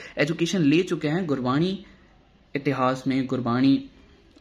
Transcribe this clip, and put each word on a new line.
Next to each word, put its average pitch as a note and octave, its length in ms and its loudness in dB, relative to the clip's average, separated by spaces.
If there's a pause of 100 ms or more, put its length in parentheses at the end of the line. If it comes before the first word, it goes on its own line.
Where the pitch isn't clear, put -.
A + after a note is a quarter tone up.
(180)
एजुकेशन E3 440 0
ले D#3 220 4
चुके E3+ 240 -4
हैं F3 180 -2
गुरबाणी C#3+ 600 -2 (680)
इतिहास C3 520 0
में, C3 180 0
गुरबाणी, B2+ 640 0 (520)